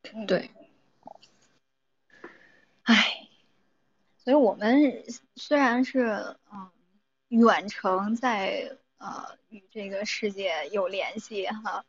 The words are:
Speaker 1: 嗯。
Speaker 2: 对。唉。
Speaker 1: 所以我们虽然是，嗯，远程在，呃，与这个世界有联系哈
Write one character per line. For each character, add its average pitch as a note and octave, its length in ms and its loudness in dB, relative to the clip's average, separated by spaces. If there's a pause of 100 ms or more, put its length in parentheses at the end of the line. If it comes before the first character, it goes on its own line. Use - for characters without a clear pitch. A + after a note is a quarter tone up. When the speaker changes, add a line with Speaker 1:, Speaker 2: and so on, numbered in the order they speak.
(160)
Speaker 1:
嗯。 A3 100 -10
Speaker 2:
对。 F#3 240 -2 (2250)
唉。 - 460 4 (920)
Speaker 1:
所 B3 160 0
以 - 20 6
我 A#3+ 180 6
们 B3+ 500 2 (340)
虽 D4 200 0
然 B3+ 260 4
是， B3+ 220 0 (480)
嗯， F#3+ 160 -16 (600)
远 A3 380 6
程 G3+ 480 -2
在， G3+ 640 -4 (220)
呃， - 260 -12 (240)
与 G3+ 220 -20
这 G3+ 180 -12
个 G3 160 -6
世 G#3 260 -4
界 E3+ 400 -4
有 G3 160 -2
联 A3 320 -6
系 G3 280 -8
哈 G#3 420 -8